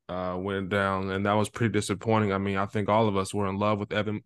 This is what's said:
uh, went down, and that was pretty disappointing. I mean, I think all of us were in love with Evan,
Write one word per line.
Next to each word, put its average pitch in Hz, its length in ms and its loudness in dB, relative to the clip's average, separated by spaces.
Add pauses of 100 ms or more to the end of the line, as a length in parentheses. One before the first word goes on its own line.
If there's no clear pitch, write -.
(100)
uh, 90 280 -4
went 95 300 -4
down, 98 420 0
and 98 140 -2
that 101 100 4
was 107 140 2
pretty 113 240 -2
disappointing. 107 640 2
I 98 40 0
mean, 98 200 -2
I 101 80 0
think 101 240 -2
all 110 180 4
of 98 80 0
us 95 160 -2
were 101 160 0
in 98 100 -4
love 104 200 2
with 101 160 -6
Evan, 104 320 -2